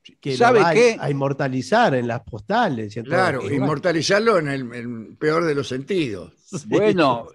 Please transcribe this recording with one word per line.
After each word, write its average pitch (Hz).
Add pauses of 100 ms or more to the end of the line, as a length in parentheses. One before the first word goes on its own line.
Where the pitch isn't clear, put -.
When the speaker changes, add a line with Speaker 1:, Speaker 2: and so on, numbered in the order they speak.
(220)
Speaker 1:
que 143
lo 127
Speaker 2:
¿Sabe 240
Speaker 1:
va 175
a, 160
Speaker 2:
qué? 226
Speaker 1:
a -
inmortalizar 139
en 120
las 117
postales 120
y 120
en 117
todo. 147
Speaker 3:
Claro, 170
Speaker 1:
Y -
bueno. 143 (100)
Speaker 3:
inmortalizarlo 180
en 156
el, 139 (120)
en 120
el -
peor 156
de 151
los 143
sentidos. 131
Speaker 1:
<laughs> -
Sí. 175 (100)
Speaker 2:
Bueno, 147